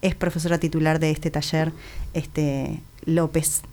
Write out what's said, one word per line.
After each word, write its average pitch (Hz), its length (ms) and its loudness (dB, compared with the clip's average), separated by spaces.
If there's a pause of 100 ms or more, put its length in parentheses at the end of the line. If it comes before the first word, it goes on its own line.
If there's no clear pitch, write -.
es 185 120 2
profesora 170 440 0
titular 156 420 2
de 156 100 4
este 156 220 -2
taller, 160 400 0 (420)
este, 143 640 -2 (260)
López 160 560 2 (100)